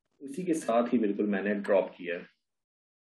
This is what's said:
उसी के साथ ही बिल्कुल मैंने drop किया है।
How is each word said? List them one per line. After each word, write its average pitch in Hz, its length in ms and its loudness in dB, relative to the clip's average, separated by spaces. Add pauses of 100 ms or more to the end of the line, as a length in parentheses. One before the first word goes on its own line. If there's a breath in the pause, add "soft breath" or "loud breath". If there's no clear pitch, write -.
(220)
उसी 147 220 -8
के 170 120 0
साथ 120 380 2
ही 123 40 4
बिल्कुल 104 300 0
मैंने 101 300 0
drop 98 400 2
किया 85 180 -6
है। 90 120 -10 (760)